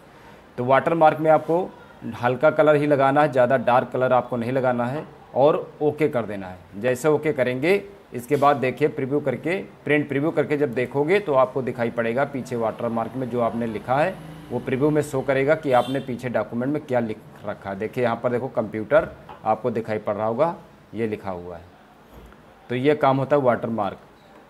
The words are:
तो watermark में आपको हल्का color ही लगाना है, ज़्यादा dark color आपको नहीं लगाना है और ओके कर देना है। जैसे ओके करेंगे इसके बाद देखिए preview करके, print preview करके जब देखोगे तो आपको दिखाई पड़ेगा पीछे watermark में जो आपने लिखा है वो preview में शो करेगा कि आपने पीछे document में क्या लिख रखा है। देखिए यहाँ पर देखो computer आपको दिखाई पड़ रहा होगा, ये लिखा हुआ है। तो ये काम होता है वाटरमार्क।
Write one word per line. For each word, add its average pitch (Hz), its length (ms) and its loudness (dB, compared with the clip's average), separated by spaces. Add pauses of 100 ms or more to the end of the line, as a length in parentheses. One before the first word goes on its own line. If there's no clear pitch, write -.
(580)
तो 123 60 -4
watermark 156 560 4
में 156 100 4
आपको 160 400 2 (440)
हल्का 123 360 2
color 147 260 6
ही 147 100 2
लगाना 139 360 4
है, 143 100 2
ज़्यादा 127 260 4
dark 120 320 2
color 127 220 0
आपको 123 240 2
नहीं 117 160 -4
लगाना 123 340 0
है 143 200 -6 (300)
और 151 360 2 (100)
ओके 151 260 2
कर 117 160 -2
देना 98 220 -8
है। 92 120 -14 (200)
जैसे 127 300 0
ओके 151 240 2
करेंगे 131 500 0 (300)
इसके 123 240 -2
बाद 139 200 4
देखिए 127 340 0
preview 131 300 -2
करके, 143 380 -4 (260)
print 147 240 2
preview 143 220 -2
करके 147 260 0
जब 135 180 -2
देखोगे 143 460 0
तो 151 160 -2
आपको 131 260 2
दिखाई 117 280 -2
पड़ेगा 117 360 0
पीछे 127 320 -6
watermark 113 580 -4
में 131 140 -6
जो 120 100 -2
आपने 117 280 -2
लिखा 113 280 -4
है 180 180 0 (360)
वो 120 100 -4
preview 135 300 0
में 151 120 2
शो 139 200 -4
करेगा 135 320 2
कि 147 180 -2
आपने 127 280 2
पीछे 123 280 -8
document 117 440 -4
में 147 100 -4
क्या 123 180 0
लिख 110 160 -4 (280)
रखा 98 260 -8
है। 98 80 -6
देखिए 110 260 -4
यहाँ 113 120 0
पर 120 140 -2
देखो 120 200 -4
computer 110 580 0 (360)
आपको 110 260 0
दिखाई 110 280 -4
पड़ 104 160 -4
रहा 107 120 -4
होगा, 139 300 -2 (360)
ये 110 140 -4
लिखा 104 240 -6
हुआ 87 260 -10
है। 85 80 -18 (1040)
तो 123 40 -4
ये 139 220 2
काम 135 200 4
होता 135 200 2
है 143 60 4
वाटरमार्क। 113 560 0 (520)